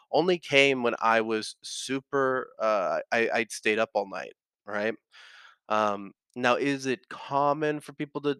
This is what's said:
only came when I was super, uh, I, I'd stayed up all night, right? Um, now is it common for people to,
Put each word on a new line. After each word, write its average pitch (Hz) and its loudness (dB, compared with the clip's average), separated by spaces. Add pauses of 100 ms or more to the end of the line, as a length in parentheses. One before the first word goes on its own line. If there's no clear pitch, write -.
(120)
only 175 2
came 139 4
when 117 2
I 113 4
was 110 -4
super, 131 -4 (100)
uh, 95 0 (120)
I, 117 2
I'd 117 -2
stayed 107 0
up 113 0
all 101 -2
night, 69 -10 (320)
right? 104 -2 (760)
Um, 104 0 (240)
now 123 2
is 135 -2
it 123 -4
common 147 0
for 143 -14
people 147 -8
to, 143 0